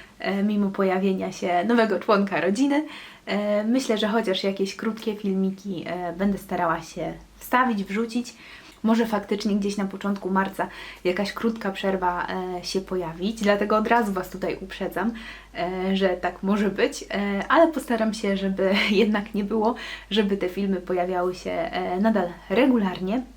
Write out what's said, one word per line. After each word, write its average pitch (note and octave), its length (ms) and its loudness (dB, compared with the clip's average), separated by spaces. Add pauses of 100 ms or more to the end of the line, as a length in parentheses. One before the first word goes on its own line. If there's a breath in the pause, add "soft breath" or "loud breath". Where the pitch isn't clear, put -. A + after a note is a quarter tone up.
(180 loud breath)
e, G3 240 -2
mimo G3+ 280 2
pojawienia F#3+ 640 0
się F3+ 320 0
nowego A3 340 4
członka G3 420 2
rodziny. C#4 440 2 (420 loud breath)
E, G#3 380 0
myślę, A#3 340 2
że G#3+ 100 2
chociaż G3+ 360 0
jakieś G3 320 -2
krótkie A3 400 -4
filmiki, F#3+ 680 -2
e, F3 260 -4
będę F#3+ 260 0
starała E3+ 440 -2
się E3 300 -8 (260)
wstawić, A#3+ 460 2
wrzucić. A3+ 500 -4 (480 loud breath)
Może A3+ 240 4
faktycznie G#3+ 480 -2
gdzieś G3+ 220 0
na G3+ 80 -2
początku G3 460 -4
marca F#3+ 380 0 (360 loud breath)
jakaś F#3 280 0
krótka A3+ 400 -2
przerwa, F3+ 540 -2
e, F3+ 380 -6
się - 160 -2
pojawić, F#3 600 -4
dlatego G#3 360 2
od G#3+ 120 0
razu A#3 240 4
Was F#3 180 -4
tutaj F#3 300 -6
uprzedzam, F#3+ 520 -4 (420 loud breath)
e, F#3 420 -2
że F#3+ 120 4
tak F3+ 340 -2
może G3+ 280 2
być, B3+ 400 0
e, G3+ 380 -2
ale E4 200 6
postaram A3 460 0
się, G3 220 0
żeby F#3+ 460 0
<laughs> G#3 80 0
jednak G#3+ 440 2
nie G3+ 100 0
było, A3 300 2 (360 loud breath)
żeby G3 260 2
te F3+ 120 -2
filmy G3 280 0
pojawiały F3+ 580 0
się, - 160 -8
e, F3+ 500 -2
nadal G3+ 280 4 (220)
regularnie. A3 720 4 (140)